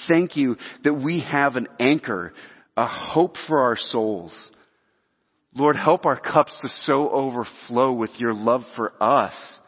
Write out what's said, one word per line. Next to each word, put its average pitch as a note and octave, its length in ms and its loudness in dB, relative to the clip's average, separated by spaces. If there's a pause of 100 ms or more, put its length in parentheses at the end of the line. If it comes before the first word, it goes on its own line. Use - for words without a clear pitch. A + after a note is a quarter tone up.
thank E3+ 260 4
you C3 220 2 (260)
that D3 100 4
we D3+ 280 -2
have C#3+ 340 0
an A#2+ 120 -2 (120)
anchor, A#2 540 0 (440)
a A#2 100 2
hope - 500 -2 (100)
for D#3 140 2
our A#2+ 160 2
souls. G#2+ 720 -4 (1040)
Lord, C#3 240 2
help C#3 280 0
our C#3 140 0
cups - 420 0
to C3+ 60 -8
so C#3+ 420 0
overflow B2+ 840 -2
with A2+ 260 -4
your A#2 140 0
love A2+ 300 0 (120)
for A2+ 160 -4 (100)
us A2 320 2 (340)